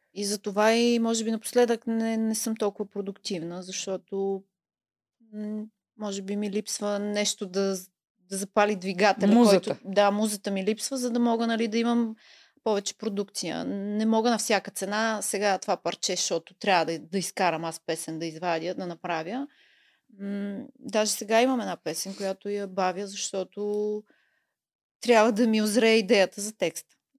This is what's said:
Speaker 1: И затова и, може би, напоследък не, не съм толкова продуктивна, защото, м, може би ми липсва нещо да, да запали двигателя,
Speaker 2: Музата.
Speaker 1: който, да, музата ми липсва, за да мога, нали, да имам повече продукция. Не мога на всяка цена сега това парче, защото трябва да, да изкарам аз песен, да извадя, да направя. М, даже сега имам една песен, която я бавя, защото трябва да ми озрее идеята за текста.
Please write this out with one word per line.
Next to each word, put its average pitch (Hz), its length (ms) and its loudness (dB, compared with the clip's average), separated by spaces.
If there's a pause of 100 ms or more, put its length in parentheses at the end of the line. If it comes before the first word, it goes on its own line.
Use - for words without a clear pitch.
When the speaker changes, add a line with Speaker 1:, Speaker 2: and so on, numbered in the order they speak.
(140)
Speaker 1:
И 202 120 -6
затова 208 480 2
и, 233 260 4
може 226 240 0
би, 220 80 -2
напоследък 226 560 0
не, 226 300 0
не 220 180 0
съм 226 200 -4
толкова 208 340 -4
продуктивна, 185 760 -8
защото, 196 800 -6 (920)
м, 214 300 -6 (340)
може 202 240 -6
би 196 140 -6
ми 208 160 -4
липсва 208 480 -4
нещо 208 460 -2
да, 190 320 -2 (520)
да 196 80 -6
запали 208 380 2
двигателя, 196 580 4
Speaker 2:
Музата. 202 420 8
Speaker 1:
който, - 60 -20 (120)
да, 202 180 6
музата 208 400 -2
ми 190 120 -2
липсва, 220 340 -2
за 247 120 -2
да 233 100 0
мога, 233 280 2
нали, 226 200 0
да 214 100 -2
имам 233 380 0 (480)
повече 202 340 -2
продукция. 196 680 -6
Не 202 400 -2
мога 220 240 4
на 226 80 2
всяка - 340 0
цена 214 500 -2
сега 202 360 0
това 185 200 -2
парче, - 380 -4
защото - 380 -4
трябва 180 320 2
да, 165 140 -4
да 165 180 -6
изкарам 170 480 0
аз 165 140 -8
песен, 160 400 -6
да 165 60 -6
извадя, 165 500 -4
да 190 120 -8
направя. 175 600 -6 (720)
М, 202 380 -6 (220)
даже 214 320 -2
сега 220 300 2
имам 262 180 2
една 190 180 -4
песен, 190 380 -8
която 190 340 -6
я 202 180 -6
бавя, 185 400 -2
защото 208 960 -4 (1000)
трябва 226 300 6
да 226 160 4
ми 220 140 4
озрее 220 360 4
идеята 202 440 4
за 214 160 -10
текста. - 380 -4 (240)